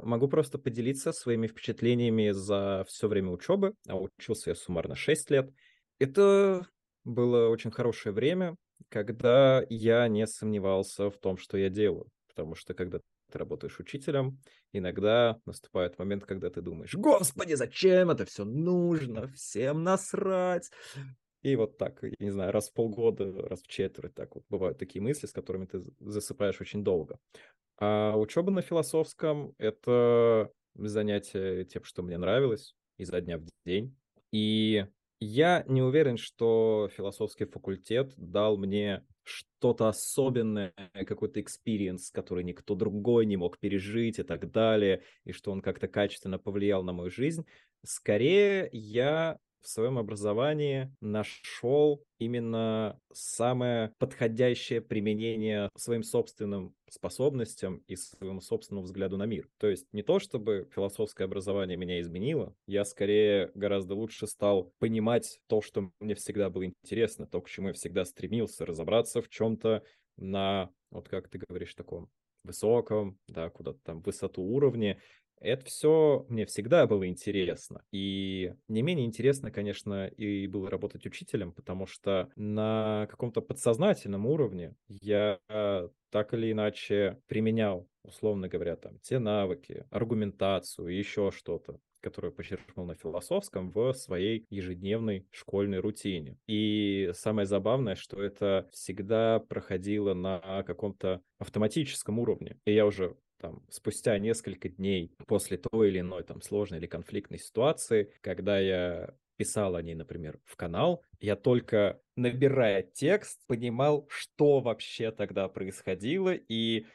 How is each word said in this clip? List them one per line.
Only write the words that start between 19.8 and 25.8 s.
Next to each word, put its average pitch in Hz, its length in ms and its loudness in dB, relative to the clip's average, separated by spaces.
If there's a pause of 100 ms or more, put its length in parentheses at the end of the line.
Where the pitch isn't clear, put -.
насрать!» 185 880 0 (720)
И 135 140 2
вот 110 200 0
так, - 260 -6
я - 160 -6
не 101 120 -2
знаю, 98 200 -2
раз 104 180 0
в - 40 -20
полгода, 110 580 0 (180)
раз 90 140 -8
в - 40 -20
четверть, - 480 -6
так - 200 -12
вот - 140 -18
бывают 90 300 -2
такие 92 220 -8
мысли, 120 260 -2
с - 60 -14
которыми 95 340 -6
ты 95 120 -8
з-, 90 200 -14